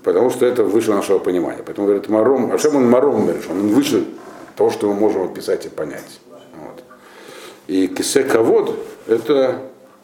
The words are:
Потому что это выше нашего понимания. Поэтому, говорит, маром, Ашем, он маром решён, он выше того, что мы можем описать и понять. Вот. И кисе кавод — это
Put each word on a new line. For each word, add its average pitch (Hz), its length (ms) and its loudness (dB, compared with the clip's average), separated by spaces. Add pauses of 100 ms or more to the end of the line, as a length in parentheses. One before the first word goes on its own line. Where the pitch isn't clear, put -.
Потому 98 260 2
что 123 160 0
это 117 200 2
выше 107 260 2
нашего 98 280 2
понимания. 87 460 -2
Поэтому, 101 220 -4
говорит, 101 220 0
маром, 113 420 2
Ашем, 147 240 2
он 127 140 4
маром 117 400 4
решён, 85 320 -4
он 104 80 0
выше 113 340 2 (540)
того, 113 140 2
что 113 160 -4
мы 101 80 0
можем 101 280 0
описать 90 420 -4
и - 40 -12
понять. - 500 -12 (100)
Вот. - 540 -20 (840)
И 95 200 0
кисе - 360 0
кавод — 131 540 2 (300)
это 131 540 0 (420)